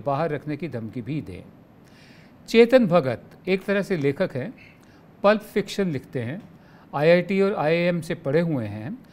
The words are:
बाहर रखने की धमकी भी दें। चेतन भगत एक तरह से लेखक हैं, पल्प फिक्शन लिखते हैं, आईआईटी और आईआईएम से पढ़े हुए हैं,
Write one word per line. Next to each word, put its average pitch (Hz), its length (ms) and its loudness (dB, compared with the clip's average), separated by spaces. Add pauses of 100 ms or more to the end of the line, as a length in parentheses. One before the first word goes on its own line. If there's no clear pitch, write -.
बाहर 143 280 -2
रखने 147 260 -6
की 165 120 -10
धमकी 117 340 -8
भी 135 180 -6
दें। 92 220 -14 (1040)
चेतन 233 380 6
भगत 147 640 -2
एक 190 160 0
तरह 202 180 0
से 196 140 -4
लेखक 143 380 -2
हैं, 143 180 -6 (720)
पल्प 208 200 4
फिक्शन 202 440 -4
लिखते 131 320 -6
हैं, 131 200 -8 (520)
आईआईटी 175 480 4
और 196 160 2
आईआईएम 170 440 0
से 165 160 -8
पढ़े 147 260 0
हुए 143 240 -2
हैं, 107 320 -10 (140)